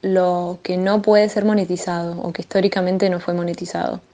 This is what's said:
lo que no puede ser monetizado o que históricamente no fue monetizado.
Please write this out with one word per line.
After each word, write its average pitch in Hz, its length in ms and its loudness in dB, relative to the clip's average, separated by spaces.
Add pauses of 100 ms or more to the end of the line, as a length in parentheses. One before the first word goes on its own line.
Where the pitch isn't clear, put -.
lo 180 600 0
que 180 140 -4
no 196 240 2
puede 208 280 4
ser 208 160 -2
monetizado 175 760 0
o 175 120 -6
que - 80 -8
históricamente 190 680 0
no 180 100 0
fue 175 140 -4
monetizado. 175 680 -4 (120)